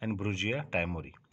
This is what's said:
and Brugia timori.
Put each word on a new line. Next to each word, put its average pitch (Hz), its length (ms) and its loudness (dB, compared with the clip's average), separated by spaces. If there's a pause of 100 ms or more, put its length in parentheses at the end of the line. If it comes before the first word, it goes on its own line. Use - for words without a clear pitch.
and 110 160 0
Brugia 104 540 0
timori. 85 420 0 (200)